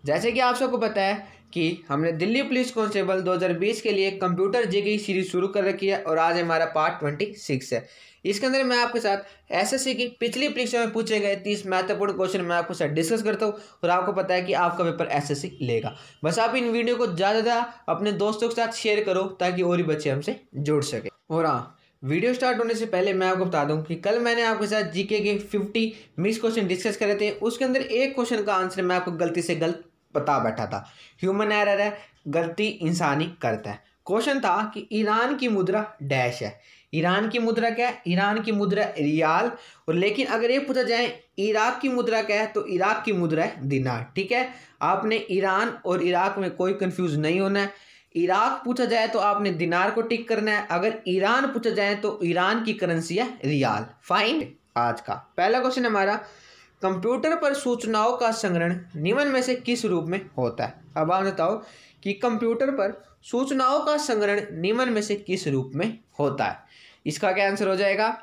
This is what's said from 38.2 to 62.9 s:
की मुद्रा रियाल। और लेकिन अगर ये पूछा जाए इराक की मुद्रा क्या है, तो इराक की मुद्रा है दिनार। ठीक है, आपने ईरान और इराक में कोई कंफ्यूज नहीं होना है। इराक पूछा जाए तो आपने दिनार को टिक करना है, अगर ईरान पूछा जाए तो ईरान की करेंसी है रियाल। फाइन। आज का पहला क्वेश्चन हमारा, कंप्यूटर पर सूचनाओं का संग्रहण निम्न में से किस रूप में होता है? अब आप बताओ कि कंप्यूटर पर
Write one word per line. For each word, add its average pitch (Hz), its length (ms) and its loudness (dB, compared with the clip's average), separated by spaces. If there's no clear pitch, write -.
की 220 100 -2
मुद्रा 202 320 2
रियाल। 160 540 2
और 160 80 0
लेकिन 214 320 2
अगर 226 240 0
ये 269 80 4
पूछा 262 240 0
जाए 233 240 0
इराक 220 420 2
की 277 80 0
मुद्रा 226 320 0
क्या 214 200 0
है, 220 60 0
तो 214 200 -4
इराक 190 380 0
की 214 80 0
मुद्रा 160 300 2
है 135 240 -6
दिनार। 127 480 -2
ठीक 196 160 -2
है, 254 160 2
आपने 208 480 0
ईरान 196 420 0
और 180 180 0
इराक 180 340 2
में 190 160 -2
कोई 185 220 0
कंफ्यूज 180 420 -2
नहीं 156 220 2
होना 196 200 2
है। - 320 -6
इराक 190 480 2
पूछा 247 220 0
जाए 220 220 2
तो 220 120 0
आपने 202 320 2
दिनार 175 400 2
को 226 100 0
टिक 226 280 -2
करना 214 220 2
है, 202 200 0
अगर 202 260 0
ईरान 196 380 2
पूछा 233 240 -2
जाए 202 260 0
तो 208 280 -4
ईरान 180 400 2
की 220 100 -2
करेंसी 170 420 -2
है 226 100 0
रियाल। 127 420 0
फाइन। 220 440 0
आज 120 240 0
का - 120 -6
पहला 214 240 4
क्वेश्चन 254 240 0
हमारा, 202 300 2
कंप्यूटर 226 540 0
पर 302 180 0
सूचनाओं 240 640 0
का 233 160 2
संग्रहण 175 420 0
निम्न 226 300 2
में 262 140 2
से 254 160 0
किस 240 280 -2
रूप 175 200 0
में 180 140 -2
होता 120 280 -2
है? 120 100 -8
अब 156 140 2
आप 190 140 2
बताओ 190 320 0
कि 196 120 -2
कंप्यूटर 233 560 0
पर 208 240 -2